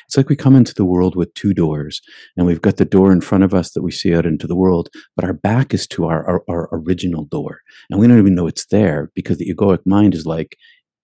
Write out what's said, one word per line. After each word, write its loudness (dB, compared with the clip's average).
It's -6
like 0
we 0
come 4
into 4
the 0
world 0
with -4
two -2
doors -4
and 2
we've 0
got 0
the 2
door 4
in 4
front 0
of 0
us -2
that -6
we -6
see -2
out 0
into -4
the -4
world, 0
but -4
our -4
back -2
is -2
to -6
our, -4
our, -2
our -6
original -4
door. -10
And -4
we 6
don't 8
even 6
know 0
it's -8
there 0
because -6
the -6
egoic 0
mind 4
is -8
like, -8